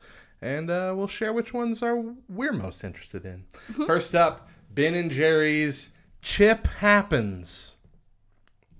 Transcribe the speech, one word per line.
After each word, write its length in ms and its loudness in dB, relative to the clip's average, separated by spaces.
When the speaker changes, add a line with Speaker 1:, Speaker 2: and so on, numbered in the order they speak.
Speaker 1:
And, 280 -4
uh, 260 -2
we'll 120 -2
share 260 -4
which 200 -2
ones 300 -2
are 140 0
we're 240 -4
most 300 -6
interested 420 -12
in. 200 -14
Speaker 2:
Mm-hmm. 140 -4
Speaker 1:
First 300 0
up, 340 2
Ben 260 2
and 160 -2
Jerry's 800 2
Chip 460 4
Happens. 1080 0